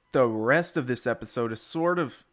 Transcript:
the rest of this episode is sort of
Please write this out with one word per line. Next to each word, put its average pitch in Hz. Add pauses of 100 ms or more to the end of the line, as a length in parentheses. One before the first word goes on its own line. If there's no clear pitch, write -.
(120)
the 131
rest 117
of 139
this 123
episode 117
is -
sort 175
of -